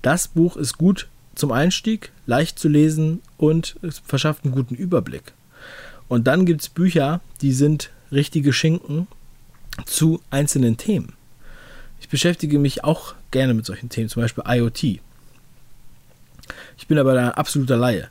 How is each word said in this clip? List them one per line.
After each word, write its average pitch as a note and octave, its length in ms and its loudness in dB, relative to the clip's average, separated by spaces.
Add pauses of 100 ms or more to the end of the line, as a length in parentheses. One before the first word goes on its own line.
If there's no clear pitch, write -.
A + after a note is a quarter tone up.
Das D#3 260 0
Buch E3+ 280 2
ist - 200 -6
gut F#3 320 2 (260)
zum C#3+ 180 -2
Einstieg, F3+ 600 0 (140)
leicht C3+ 320 0
zu D#3+ 100 0
lesen D#3 540 2 (160)
und D#3+ 420 2
es E3 200 -10
verschafft D3 440 -2
einen C3 100 0
guten B2+ 200 -2
Überblick. - 580 -4 (760)
Und A#2+ 180 2
dann E3+ 180 4
gibt's E3+ 240 0
Bücher, E3 520 0 (200)
die C#3 120 2
sind C#3+ 380 2 (220)
richtige C#3+ 400 2
Schinken D#3+ 540 -2 (800)
zu D#3+ 340 2 (100)
einzelnen C3+ 460 2
Themen. - 380 -2 (840)
Ich - 100 -20
beschäftige D3+ 500 0
mich C#3+ 260 0
auch - 300 -2 (160)
gerne B2+ 240 2
mit A2 120 -2
solchen A#2 220 -10
Themen, A2+ 200 -4
zum A#2 140 -4
Beispiel - 240 -4
I A#2+ 140 2
O A#2 100 2
T. A#2 300 -2 (1800)
Ich - 80 -20
bin D3+ 120 4
aber C3 160 4
da B2 160 2
absoluter C3+ 460 0
Laie. A#2 340 0